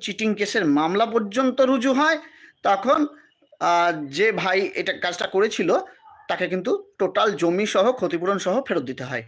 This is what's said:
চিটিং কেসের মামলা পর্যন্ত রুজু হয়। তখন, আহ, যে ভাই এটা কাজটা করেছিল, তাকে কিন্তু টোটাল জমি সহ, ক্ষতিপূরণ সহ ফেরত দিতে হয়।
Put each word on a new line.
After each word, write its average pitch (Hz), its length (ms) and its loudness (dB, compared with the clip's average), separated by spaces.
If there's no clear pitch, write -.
চিটিং 214 340 -2
কেসের 208 300 -2
মামলা 160 400 2
পর্যন্ত 233 560 0
রুজু 262 320 2
হয়। 302 260 2
তখন, 226 360 2
আহ, 170 320 2
যে 170 260 0
ভাই 185 440 0
এটা 180 180 -4
কাজটা - 340 -4
করেছিল, 196 500 2
তাকে 180 200 -2
কিন্তু 185 520 -4
টোটাল 202 360 2
জমি 175 300 2
সহ, 214 260 2
ক্ষতিপূরণ 180 460 -2
সহ 190 240 0
ফেরত 180 220 -2
দিতে 127 200 -8
হয়। 120 240 -6